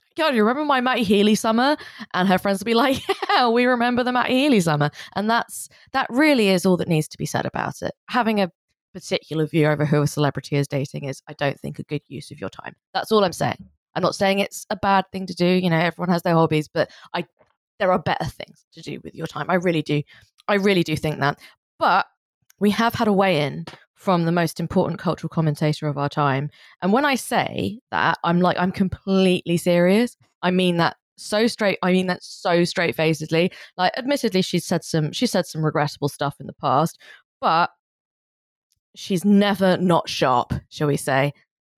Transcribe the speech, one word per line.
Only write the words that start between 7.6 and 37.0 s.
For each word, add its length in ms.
it. 100
Having 340
a 100
particular 520
view 200
over 200
who 160
a 40
celebrity 500
is 120
dating 360
is, 220
I 60
don't 260
think, 200
a 60
good 240
use 220
of 100
your 100
time. 260
That's 160
all 140
I'm 80
saying. 360
I'm 80
not 120
saying 260
it's 300
a 60
bad 340
thing 160
to 80
do. 120
You 240
know, 80
everyone 320
has 120
their 120
hobbies, 340
but 220
I, 100
there 120
are 80
better 280
things 380
to 80
do 200
with 120
your 120
time. 220
I 60
really 280
do. 200
I 60
really 280
do 140
think 240
that. 180
But 280
we 100
have 240
had 140
a 40
weigh-in 520
from 300
the 80
most 280
important 380
cultural 320
commentator 580
of 100
our 120
time. 400
And 100
when 140
I 80
say 680
that, 320
I'm 180
like, 180
I'm 140
completely 840
serious. 600
I 80
mean 260
that 200
so 300
straight, 360
I 100
mean 160
that 140
so 420
straight-facedly. 840
Like, 180
admittedly, 460
she's 240
said 180
some, 280
she's 180
said 160
some 180
regrettable 440
stuff 300
in 80
the 80
past, 440